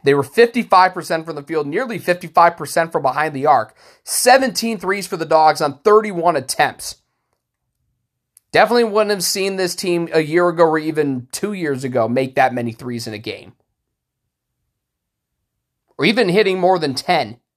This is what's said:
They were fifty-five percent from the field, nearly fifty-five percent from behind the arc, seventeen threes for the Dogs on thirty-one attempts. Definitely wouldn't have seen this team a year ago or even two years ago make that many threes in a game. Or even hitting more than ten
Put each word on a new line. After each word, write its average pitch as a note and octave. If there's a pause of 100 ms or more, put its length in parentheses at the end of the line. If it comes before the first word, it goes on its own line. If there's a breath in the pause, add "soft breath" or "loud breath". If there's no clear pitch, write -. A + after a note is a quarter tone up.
They C#3
were C#3+
fifty-five G3
percent D#3+
from D#3+
the C#3+
field, D3+
nearly G#3+
fifty-five E3+
percent D#3+
from D#3+
behind C#3+
the C3+
arc, B2+ (280 soft breath)
seventeen B3
threes F#3+
for G3
the D#3+
Dogs D#3
on C#3+
thirty-one G3
attempts. - (1500)
Definitely A3
wouldn't G#3
have F#3+
seen G3
this F#3
team E3+
a D#3+
year E3
ago E3+
or D#3+
even D3+
two G#3
years D3
ago A#2+
make C3
that C3
many A#2+
threes A#2
in A2
a G#2+
game. G2+ (2500)
Or C#3
even G#3
hitting F#3
more F3+
than D3
ten B2 (160)